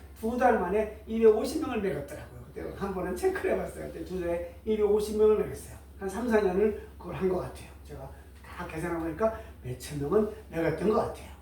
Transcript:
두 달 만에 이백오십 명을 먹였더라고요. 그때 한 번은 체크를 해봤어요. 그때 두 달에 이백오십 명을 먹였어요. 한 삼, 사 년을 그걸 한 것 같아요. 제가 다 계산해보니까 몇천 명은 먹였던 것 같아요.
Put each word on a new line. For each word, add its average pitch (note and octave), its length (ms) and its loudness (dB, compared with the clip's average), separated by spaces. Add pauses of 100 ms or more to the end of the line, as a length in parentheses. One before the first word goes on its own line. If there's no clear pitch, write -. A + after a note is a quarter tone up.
(200)
두 A#3 160 -2
달 B3 220 6
만에 G3+ 480 -2
이백오십 A3+ 560 4
명을 A#3+ 180 -4
먹였더라고요. - 640 -6
그때 - 300 -10
한 G3 160 -4
번은 F#3 240 -2
체크를 - 360 2
해봤어요. F3+ 400 -2
그때 E3 120 -10
두 F3+ 160 -6
달에 E3+ 340 -4 (100)
이백오십 G#3 520 4
명을 G#3+ 220 8
먹였어요. - 380 -6 (220)
한 G3 100 -6
삼, A3+ 200 -2
사 G#3+ 120 6
년을 G3 480 2 (100)
그걸 F3 160 -10
한 F#3 140 0
것 F3+ 120 2
같아요. - 280 -10 (160)
제가 - 260 -12 (340)
다 - 220 -10
계산해보니까 E3 720 -2 (240)
몇천 C#3 380 -8
명은 G3+ 280 4 (220)
먹였던 E3 380 0
것 A3 80 4
같아요. - 320 -2 (140)